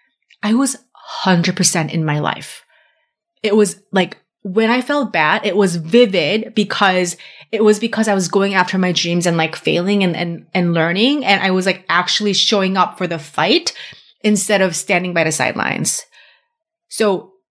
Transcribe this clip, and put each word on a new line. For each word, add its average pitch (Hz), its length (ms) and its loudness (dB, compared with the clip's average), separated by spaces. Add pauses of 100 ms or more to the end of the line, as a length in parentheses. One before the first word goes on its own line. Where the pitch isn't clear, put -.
(440)
I 214 120 0
was 269 200 0 (180)
hundred 175 640 0
percent 160 380 0
in 160 100 -2
my 151 160 -2
life. - 460 -6 (760)
It 208 120 0
was, 208 260 2 (120)
like, 180 240 -2 (240)
when 214 280 0
I 247 120 0
felt 285 320 -4
bad, 175 320 0
it 185 100 -2
was 185 220 2
vivid 190 800 2
because 185 600 0 (360)
it 208 120 0
was 208 160 6
because 220 280 -2
I 208 60 2
was 190 140 0
going 196 260 0
after 185 240 0
my 185 140 2
dreams 170 340 0
and, 170 120 0
like, 160 180 -2
failing 190 480 0
and, 175 120 0
and, 170 380 -8
and 175 200 2
learning. 196 520 0
And 196 160 2
I 190 100 0
was, 185 140 0
like, 185 240 -2
actually 180 440 0
showing 196 440 0
up 180 200 0
for 180 100 -2
the 165 120 -6
fight 190 540 0 (480)
instead 208 400 2
of 180 140 0
standing 180 380 -4
by 170 100 2
the 156 80 0
sidelines. - 760 -4 (840)
So 202 440 -2 (200)